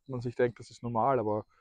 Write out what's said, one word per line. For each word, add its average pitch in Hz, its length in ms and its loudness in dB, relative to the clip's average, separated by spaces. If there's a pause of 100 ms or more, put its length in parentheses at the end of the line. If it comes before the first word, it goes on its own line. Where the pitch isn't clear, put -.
man 127 140 -6
sich 120 140 -6
denkt, 123 240 2
das - 120 -18
ist - 120 -18
normal, 120 360 2
aber 107 280 -2 (140)